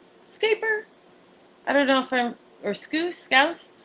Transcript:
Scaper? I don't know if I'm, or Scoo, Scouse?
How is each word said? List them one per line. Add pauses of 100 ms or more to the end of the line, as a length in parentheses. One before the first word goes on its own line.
(260)
Scaper? (840)
I
don't
know
if
I'm, (300)
or
Scoo,
Scouse? (140)